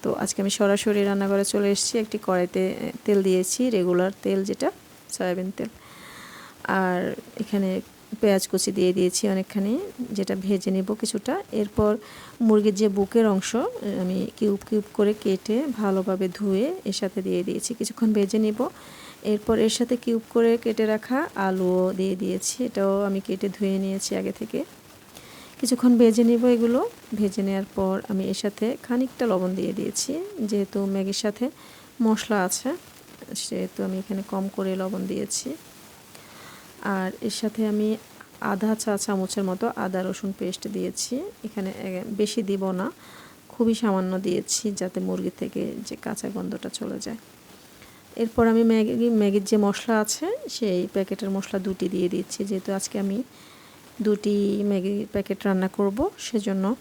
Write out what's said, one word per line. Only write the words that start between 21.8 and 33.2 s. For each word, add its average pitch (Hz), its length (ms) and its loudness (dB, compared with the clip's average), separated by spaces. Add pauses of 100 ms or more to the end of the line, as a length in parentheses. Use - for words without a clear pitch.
দিয়ে 190 220 0
দিয়েছি, 190 480 -4
এটাও 196 400 2
আমি 196 160 0
কেটে 196 300 -4
ধুয়ে 190 280 -2
নিয়েছি 190 380 -2
আগে 196 160 -4
থেকে। 233 320 -6 (960)
কিছুক্ষণ 247 380 6
ভেজে 226 260 8
নেব 233 220 6
এগুলো। 247 440 4 (240)
ভেজে 208 280 0
নেওয়ার 196 220 0 (120)
পর 190 340 0
আমি 190 140 0
এর 190 100 -2
সাথে 214 500 -2
খানিকটা 247 440 -2
লবণ 185 280 2
দিয়ে 190 180 -2
দিয়েছি, 269 500 -4 (160)
যেহেতু 202 460 -2
ম্যাগির 196 280 -2
সাথে 220 360 -2 (520)
মশলা 214 420 2
আছে, 247 320 -2 (600)